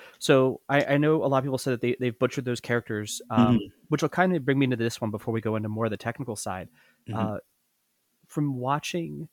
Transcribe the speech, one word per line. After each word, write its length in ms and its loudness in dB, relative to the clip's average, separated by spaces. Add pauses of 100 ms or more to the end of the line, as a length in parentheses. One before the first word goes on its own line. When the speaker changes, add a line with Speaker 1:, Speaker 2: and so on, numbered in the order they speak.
(200)
Speaker 1:
So 500 4
I, 160 2
I 120 2
know 260 4
a 20 2
lot 140 4
of 40 2
people 140 -2
said 160 -2
that 80 -4
they, 180 0
they've 180 -2
butchered 280 0
those 140 -2
characters, 600 -4 (120)
um, 260 4
Speaker 2:
Mm-hmm. 80 -4 (240)
Speaker 1:
which 140 0
will 60 0
kind 260 2
of 100 -4
bring 140 2
me 60 4
into 120 2
this 240 -2
one 100 -2
before 220 -4
we 80 -2
go 140 -2
into 120 -4
more 180 -2
of 60 -2
the 60 -4
technical 380 -8
side. 340 -8 (400)
Speaker 2:
Mm-hmm. 100 -4
Speaker 1:
Uh, 180 -2 (920)
from 280 -2
watching, 760 -4